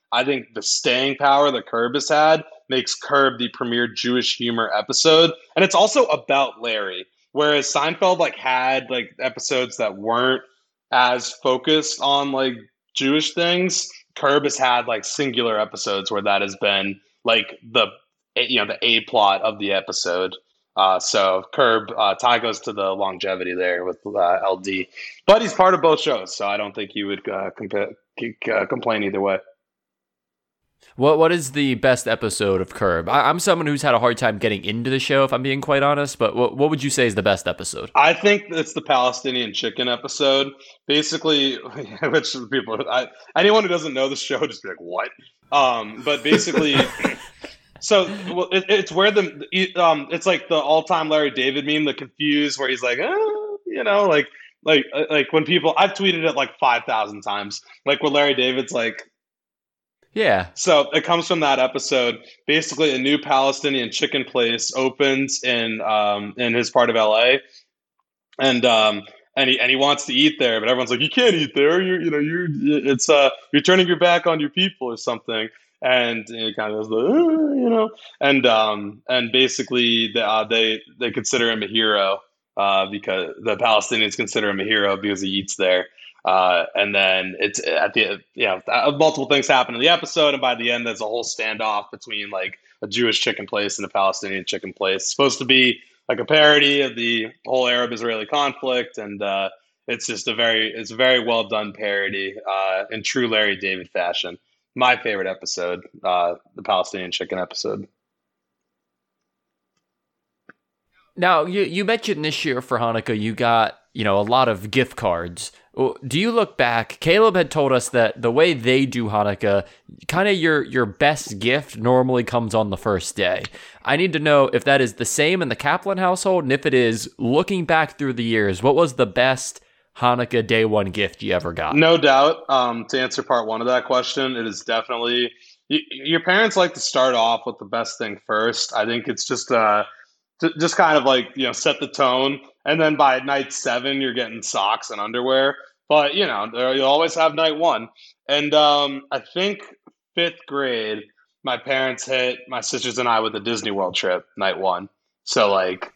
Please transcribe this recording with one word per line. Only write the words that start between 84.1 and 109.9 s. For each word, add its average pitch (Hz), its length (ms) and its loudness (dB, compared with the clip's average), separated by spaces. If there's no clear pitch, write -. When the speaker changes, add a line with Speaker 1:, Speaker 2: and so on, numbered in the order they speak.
Speaker 1:
consider 107 340 -2
him 98 120 -4
a - 20 -4
hero 101 320 2
because 98 240 -4
he 98 80 -4
eats 98 300 -4
there. 92 300 2
Uh, 92 500 2
and 101 220 0
then 95 440 0
it's 101 280 -2
at 82 260 0
the, 98 260 0
you 117 140 -2
know, 92 120 -2
uh, 120 260 2
multiple 143 300 2
things 139 200 0
happen 127 280 2
in 117 60 -6
the 147 80 4
episode. 156 440 2
And 135 80 -4
by 127 140 0
the 117 160 -2
end, 120 160 -4
there's 107 140 -6
a 110 40 -4
whole 113 180 -6
standoff 110 680 -4
between, 104 400 -10
like, 98 260 -8
a 107 60 -8
Jewish 110 340 0
chicken 101 240 -4
place 101 320 -4
and 101 80 -8
a 92 40 -14
Palestinian 98 540 -2
chicken 92 300 -8
place. 95 300 -2
It's - 80 -6
supposed 139 260 0
to 135 80 -8
be, 127 340 2
like, 123 80 -2
a 120 80 -6
parody 147 560 4
of 127 140 -4
the 117 320 -2
whole 127 220 0
Arab-Israeli 117 580 -2
conflict. 131 720 -2
And, 104 240 -10
uh, 98 280 -2
it's 120 200 -8
just 110 200 -8
a 120 60 -4
very, 110 400 0
it's 110 160 -12
a 110 60 -14
very 127 280 4
well 113 240 0
done 107 260 -4
parody, 98 600 -4
uh, 95 380 -2
in 110 140 -10
true 123 240 -2
Larry 107 280 2
David 95 360 -6
fashion. 87 480 -4
My 127 220 2
favorite 98 300 -4
episode, 90 540 -6
uh, 87 300 0
the - 80 -16
Palestinian 92 480 -4
chicken 92 260 -6
episode. 101 500 -8